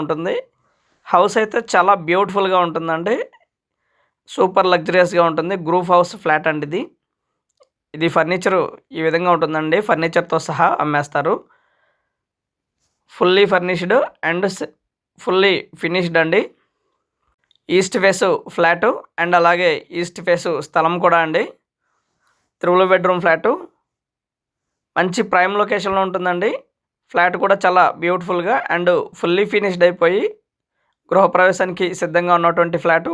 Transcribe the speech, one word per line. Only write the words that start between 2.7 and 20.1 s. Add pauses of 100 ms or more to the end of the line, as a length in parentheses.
సూపర్
లగ్జరియస్‌గా
ఉంటుంది. (120)
గ్రూప్
హౌస్ (100)
ఫ్లాట్
అండి
ఇది. (1160)
ఇది
ఫర్నిచర్ (420)
ఈ
విధంగా
ఉంటుందండి, (100)
ఫర్నిచర్తో (100)
సహా (160)
అమ్మేస్తారు. (1800)
Fully
furnished (360)
and
s-, (560)
fully (300)
finished
అండి. (1400)
ఈస్ట్
ఫేస్ (320)
ఫ్లాట్ (340)
and
అలాగే (300)
ఈస్ట్